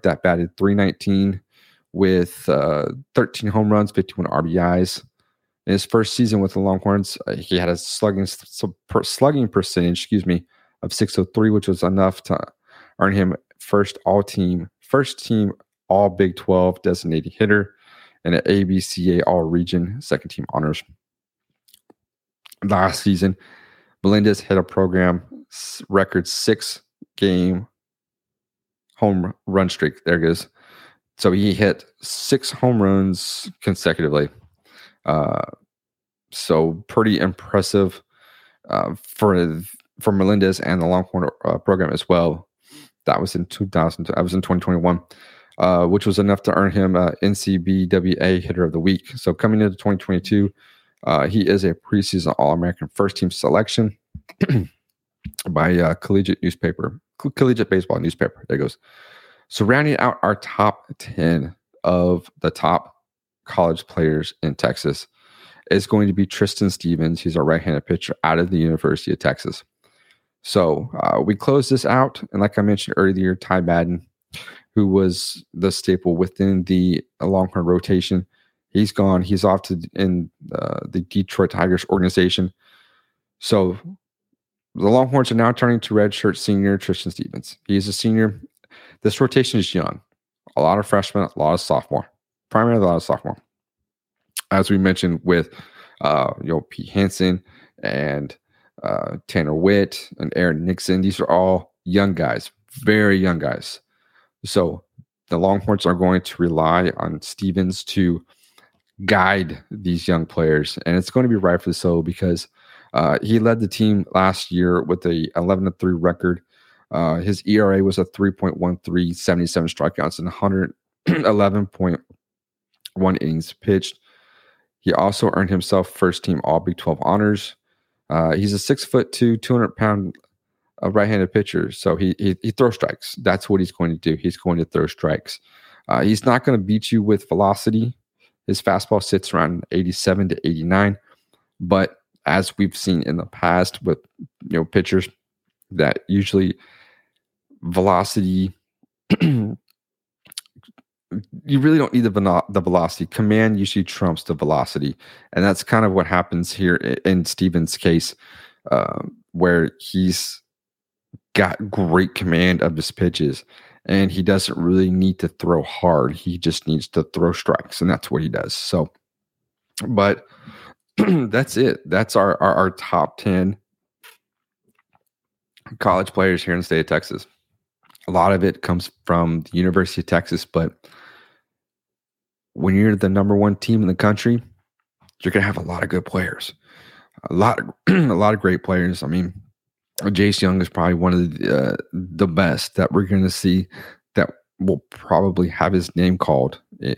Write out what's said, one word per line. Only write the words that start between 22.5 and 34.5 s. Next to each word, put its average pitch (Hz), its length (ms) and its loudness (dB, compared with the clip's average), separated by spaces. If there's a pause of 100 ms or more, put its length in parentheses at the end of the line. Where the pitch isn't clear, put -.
Last 95 380 0
season, 95 340 2 (680)
Melendez 104 360 4
hit - 200 0
a 87 40 0
program 90 600 0 (280)
s-, - 380 -16
record 92 380 0
six - 540 -4 (340)
game 92 520 0 (1300)
home 98 360 0 (140)
run 95 220 2
streak. - 360 -4
There 82 180 2
it 82 60 4
is. - 180 -2 (720)
So 95 140 2
he 101 220 2
hit 98 320 0 (160)
six - 500 -2
home 123 280 0
runs 95 720 0 (100)
consecutively. 76 680 0 (760)